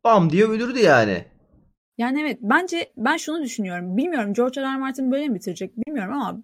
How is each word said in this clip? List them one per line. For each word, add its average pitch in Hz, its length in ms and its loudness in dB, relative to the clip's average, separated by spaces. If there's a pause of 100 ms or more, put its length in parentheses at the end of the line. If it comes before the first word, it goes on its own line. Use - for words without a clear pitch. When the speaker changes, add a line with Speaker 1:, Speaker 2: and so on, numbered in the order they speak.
Speaker 1:
bam 202 260 6
diye 190 140 4
ölürdü 233 340 0
yani. 113 460 6 (720)
Speaker 2:
Yani 262 220 -2
evet, 285 200 -4
bence 339 560 0
ben 262 200 0
şunu 320 260 -6
düşünüyorum. 185 540 -6
Bilmiyorum 247 380 -2
George 254 260 0
R 269 40 -4
R 269 120 -4
Martin 269 360 -4
böyle 285 160 -2
mi 233 60 -2
bitirecek 185 420 -8
bilmiyorum 226 380 -6
ama 226 300 -6